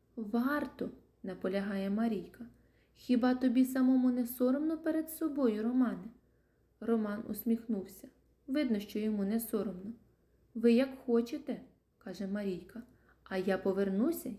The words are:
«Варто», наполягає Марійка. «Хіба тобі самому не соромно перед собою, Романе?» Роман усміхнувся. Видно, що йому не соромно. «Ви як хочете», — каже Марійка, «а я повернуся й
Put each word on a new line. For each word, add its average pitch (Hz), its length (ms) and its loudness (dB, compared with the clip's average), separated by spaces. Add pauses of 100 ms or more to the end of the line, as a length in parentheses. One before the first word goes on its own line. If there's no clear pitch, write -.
(160)
«Варто», 240 760 -2 (340)
наполягає 196 680 -4
Марійка. 220 560 -2 (500)
«Хіба 254 400 2
тобі 254 300 4
самому 254 460 4
не 247 160 0
соромно 294 500 0
перед 320 340 -2
собою, 269 520 0
Романе?» 226 460 0 (680)
Роман 214 500 -2
усміхнувся. 220 800 -4 (400)
Видно, 262 320 0
що 208 200 -6
йому 214 240 -2
не 214 160 0
соромно. 196 540 -4 (600)
«Ви 233 200 6
як 262 320 2
хочете», — 240 560 -2 (360)
каже 190 300 -8
Марійка, 196 560 -6 (400)
«а 190 140 -6
я 185 200 2
повернуся 196 720 0
й 202 100 -8